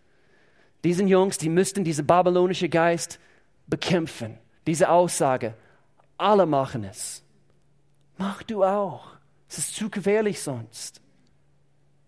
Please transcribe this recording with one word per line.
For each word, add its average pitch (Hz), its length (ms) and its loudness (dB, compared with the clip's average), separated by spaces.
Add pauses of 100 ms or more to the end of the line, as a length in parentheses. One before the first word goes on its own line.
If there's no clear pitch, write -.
(840)
Diesen 175 240 2
Jungs, 190 300 4
die 160 140 -4
müssten 185 340 0
diesen 156 220 -2
babylonischen 180 640 2
Geist 170 500 0 (460)
bekämpfen. 147 720 -4 (280)
Diese 156 220 2
Aussage, 139 640 2 (640)
„Alle 196 300 4
machen 135 380 0
es.“ - 380 -12 (920)
Mach 196 260 -8
du 208 220 -2
auch. 190 440 -2 (400)
Es - 100 -12
ist - 180 -8
zu 214 140 -6
gefährlich 208 500 0
sonst. - 600 -10 (1080)